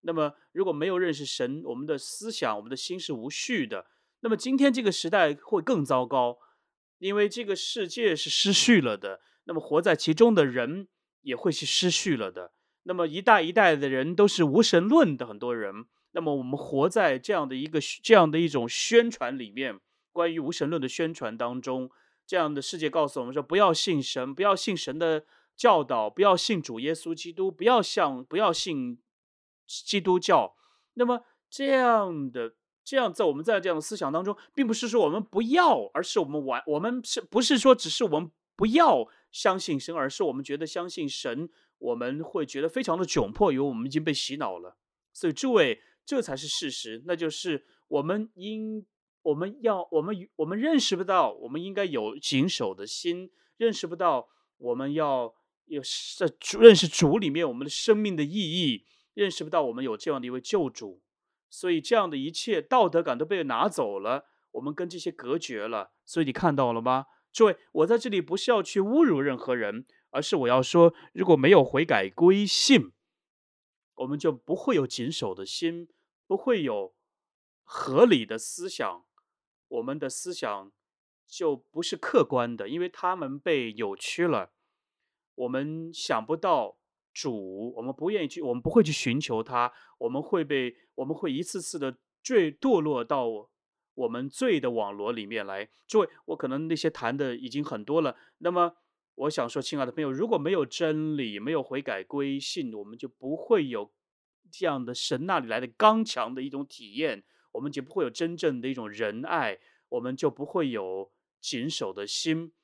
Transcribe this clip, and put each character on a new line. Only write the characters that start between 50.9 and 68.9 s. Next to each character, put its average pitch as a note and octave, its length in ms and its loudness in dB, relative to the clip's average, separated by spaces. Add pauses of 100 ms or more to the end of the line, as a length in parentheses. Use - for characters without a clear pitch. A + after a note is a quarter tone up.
不 F3+ 80 -4
到， E3+ 300 2
我 - 140 -14
们 D3 140 -8
应 G3 120 -10
该 G3+ 100 -2
有 A2+ 340 -4
谨 C#3 300 0
守 G#2 260 -4
的 G2 140 -12
心， F3+ 440 -6 (260)
认 A3+ 140 2
识 - 140 -8
不 E3+ 120 -10
到 D#3+ 320 0 (280)
我 A#2+ 160 -4
们 C3+ 200 -4
要 C3+ 420 -2 (300)
有， D3 160 -8 (360)
在 F3 100 0 (120)
主， G#3+ 220 -2
认 A3+ 120 12
识 E3+ 140 4
主 D#3 300 4
里 C#3 120 0
面 D#3+ 180 -2
我 B2 60 -4
们 C3 120 -8
的 D3 40 -8
生 - 280 2
命 G#3 180 0
的 D3+ 80 -2
意 D3 80 -4
义， E3+ 540 -2 (280)
认 G3+ 160 0
识 E3+ 140 -8
不 D#3 60 -10
到 D#3+ 140 2
我 A#2+ 100 -2
们 B2+ 100 -6
有 A2+ 140 -4
这 - 120 -6
样 C#3 120 -2
的 B2 60 -10
一 - 20 -8
位 B2+ 100 -6
救 D#3 300 0
主。 G2 320 -14 (480)
所 - 200 -6
以 E3 120 2
这 - 140 0
样 G3 140 2
的 D3 80 -6
一 C#3 140 -6
切 F3 300 -2
道 A3+ 260 4
德 E3 160 2
感 C3+ 140 -2
都 D3+ 80 -2
被 F3 180 -2
拿 C3+ 240 0
走 G#2 320 -2
了， A#2 260 -2 (280)
我 C#3 80 -8
们 D3 120 -6
跟 F3+ 140 -6
这 F3 100 -12
些 E3 140 -6
隔 C3+ 260 -6
绝 A2 300 -6
了。 G#2+ 240 -6 (140)
所 E3 180 -2
以 - 20 4
你 C3+ 60 -2
看 D3+ 240 0
到 B2+ 160 2
了 A#2 100 -2
吗？ C3 260 0 (240)
诸 A3+ 140 6
位， F#3+ 120 4 (160)
我 D#3 120 4
在 A3+ 120 4
这 A#3 120 -2
里 G3 120 0
不 D#3 160 -4
是 - 120 -2
要 G#3+ 140 4
去 - 160 -2
侮 A#3+ 240 4